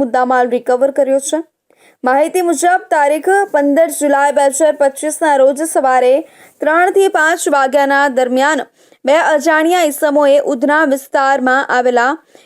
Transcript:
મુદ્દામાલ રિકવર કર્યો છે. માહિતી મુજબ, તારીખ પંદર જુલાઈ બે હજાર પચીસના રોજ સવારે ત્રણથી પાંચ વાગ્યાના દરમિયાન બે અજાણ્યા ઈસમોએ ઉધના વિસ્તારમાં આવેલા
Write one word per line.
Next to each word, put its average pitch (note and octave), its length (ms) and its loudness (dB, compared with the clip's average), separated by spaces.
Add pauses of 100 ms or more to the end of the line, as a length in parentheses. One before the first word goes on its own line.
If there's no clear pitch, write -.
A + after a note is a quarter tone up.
મુદ્દામાલ B3 540 0
રિકવર B3 360 -2
કર્યો C4+ 380 -2
છે. D#4 100 -4 (640)
માહિતી D4 460 0
મુજબ, F4 420 0
તારીખ D4+ 380 0 (260)
પંદર C#4+ 320 2 (140)
જુલાઈ C#4 360 0
બે C#4 80 2 (140)
હજાર D4+ 220 2
પચીસના D4 560 -2
રોજ C4+ 340 2
સવારે B3+ 420 2 (480)
ત્રણથી F4+ 560 2
પાંચ E4 380 0
વાગ્યાના C#4 480 2 (160)
દરમિયાન C4 440 0 (420)
બે C#4 180 2
અજાણ્યા D#4 680 0
ઈસમોએ C#4+ 480 2 (160)
ઉધના D4 300 0 (100)
વિસ્તારમાં C4+ 840 -2
આવેલા B3 360 0 (320)